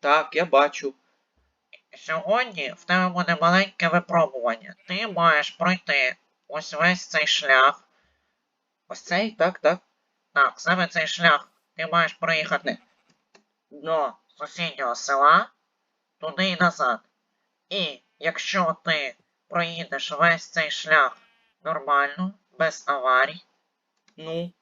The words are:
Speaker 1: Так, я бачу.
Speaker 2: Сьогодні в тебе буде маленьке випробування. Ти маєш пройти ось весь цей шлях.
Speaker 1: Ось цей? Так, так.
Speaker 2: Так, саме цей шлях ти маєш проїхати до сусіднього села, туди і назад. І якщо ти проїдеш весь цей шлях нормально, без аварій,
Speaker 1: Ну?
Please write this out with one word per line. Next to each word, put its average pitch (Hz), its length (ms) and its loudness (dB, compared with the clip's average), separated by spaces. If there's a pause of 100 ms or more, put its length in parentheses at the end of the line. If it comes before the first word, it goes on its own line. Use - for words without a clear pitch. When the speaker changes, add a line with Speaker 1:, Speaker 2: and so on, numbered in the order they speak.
Speaker 1:
Так, 151 360 2
я 165 80 2
бачу. 143 500 0 (1000)
Speaker 2:
Сьогодні 185 800 -4
в - 80 -20
тебе 185 240 2
буде 175 320 -2
маленьке 180 480 2
випробування. 156 840 0 (140)
Ти 202 180 -6
маєш 165 440 2
пройти 151 680 0 (320)
ось 151 260 -10
весь 175 320 0
цей 151 200 -2
шлях. 135 580 2 (1040)
Speaker 1:
Ось - 140 -18
цей? 202 280 -4
Так, 185 280 -2
так. 170 200 0 (540)
Speaker 2:
Так, 139 240 2
саме 175 300 -2
цей 165 200 -4
шлях 160 420 0 (280)
ти 160 100 -8
маєш 160 260 0
проїхати 156 640 -4 (920)
до 147 420 -4 (260)
сусіднього 147 560 -6
села, 143 560 4 (680)
туди 175 300 -4
і 180 120 -4
назад. 139 400 0 (680)
І 170 320 -6 (180)
якщо 165 680 -2
ти 147 300 -2 (340)
проїдеш 165 640 -6
весь 165 360 0
цей 156 220 -4
шлях 156 480 2 (460)
нормально, 147 680 0 (260)
без 160 280 -2
аварій, 135 580 0 (720)
Speaker 1:
Ну? 165 460 -8